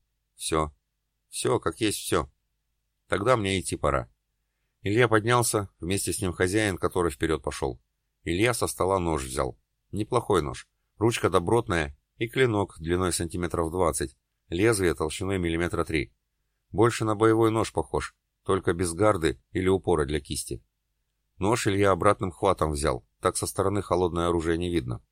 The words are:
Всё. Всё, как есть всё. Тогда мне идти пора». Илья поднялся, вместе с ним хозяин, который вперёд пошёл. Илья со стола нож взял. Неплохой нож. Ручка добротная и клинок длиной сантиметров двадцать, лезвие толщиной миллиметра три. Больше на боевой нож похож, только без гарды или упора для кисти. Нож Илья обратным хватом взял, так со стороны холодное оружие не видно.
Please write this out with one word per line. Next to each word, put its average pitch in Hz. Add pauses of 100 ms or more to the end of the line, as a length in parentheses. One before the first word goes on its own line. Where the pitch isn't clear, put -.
(360)
Всё. 78 (560)
Всё, 123
как -
есть 104
всё. 82 (800)
Тогда 104
мне 98
идти -
пора». 67 (720)
Илья 110
поднялся, 110 (120)
вместе 95
с -
ним 92
хозяин, 92
который 87
вперёд 78
пошёл. 67 (420)
Илья 104
со 90
стола 95
нож 78
взял. 65 (320)
Неплохой 107
нож. 67 (300)
Ручка 104
добротная 87 (220)
и 117
клинок 113
длиной 85
сантиметров 85
двадцать, 80 (320)
лезвие 95
толщиной 92
миллиметра 85
три. 78 (580)
Больше 113
на 110
боевой 110
нож 110
похож, - (300)
только 95
без 87
гарды 82 (120)
или 92
упора 87
для 73
кисти. - (760)
Нож 113
Илья 98
обратным 95
хватом 87
взял, 73 (140)
так 92
со 104
стороны 98
холодное 87
оружие 85
не 87
видно. -